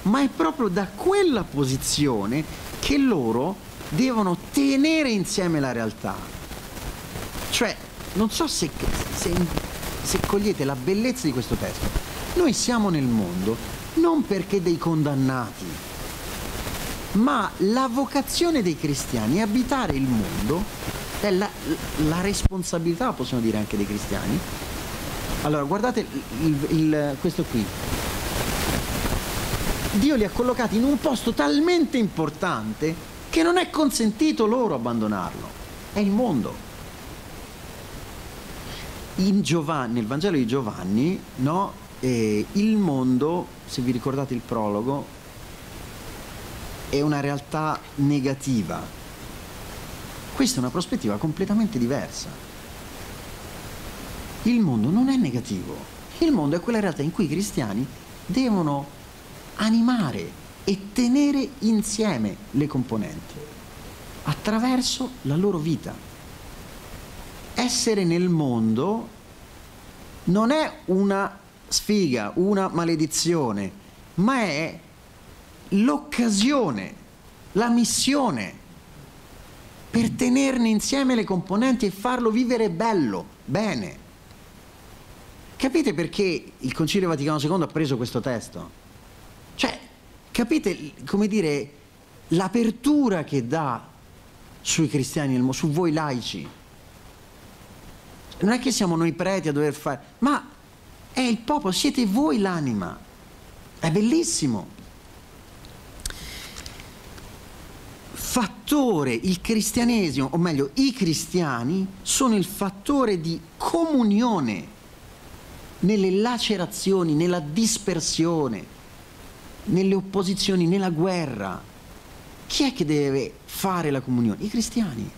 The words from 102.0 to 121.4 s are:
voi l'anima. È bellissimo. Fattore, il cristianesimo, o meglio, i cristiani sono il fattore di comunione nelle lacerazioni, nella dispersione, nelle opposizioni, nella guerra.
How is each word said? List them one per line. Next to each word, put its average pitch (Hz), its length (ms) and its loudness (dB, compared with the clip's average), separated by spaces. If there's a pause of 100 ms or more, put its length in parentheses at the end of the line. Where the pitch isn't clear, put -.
voi 254 340 2
l'anima. 139 600 0 (800)
È 165 100 0
bellissimo. 170 800 2 (3500)
Fattore, 214 1040 2
il 180 260 0
cristianesimo, 214 920 2
o - 80 -2
meglio, 156 360 2
i 269 180 4
cristiani 165 960 0 (140)
sono 247 340 2
il 190 80 4
fattore 202 800 0
di 165 180 -4 (160)
comunione 220 1300 2 (1000)
nelle 190 280 4
lacerazioni, 190 1040 2
nella 175 260 4
dispersione, 160 1300 0 (1000)
nelle 190 300 4
opposizioni, 190 720 0
nella 185 220 2
guerra. 151 720 -2 (840)